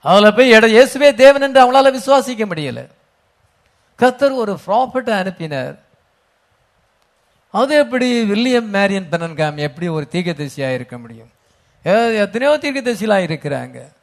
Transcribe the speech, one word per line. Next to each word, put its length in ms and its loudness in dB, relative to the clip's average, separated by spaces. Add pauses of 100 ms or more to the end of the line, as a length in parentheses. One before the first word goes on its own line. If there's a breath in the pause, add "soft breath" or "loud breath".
அதுல 300 4
போய் 200 4
இட-, 160 6
இயேசுவே 480 4
தேவன் 260 6
என்று 200 2
அவங்களால 340 4
விசுவாசிக்க 500 -2
முடியல. 440 -10 (1080)
கர்த்தர் 360 0
ஒரு 340 -4
ப்ராஃபட்டை 440 -4
அனுப்பினார். 720 -8 (1700)
அது 280 0
எப்படி 460 -2
வில்லியம் 500 -2
மேரியன் 360 -2
பெனன்காம் 460 -6
எப்படி 320 -8
ஒரு 240 -6
தீர்க்கதரிசியா 600 -6
இருக்க 260 -10
முடியும்? 320 -20 (560)
ஏ-, 300 0
எத்தனையோ 420 -2
தீர்க்கதரிசிலாம் 640 -4
இருக்கிறாங்க. 680 -10 (100)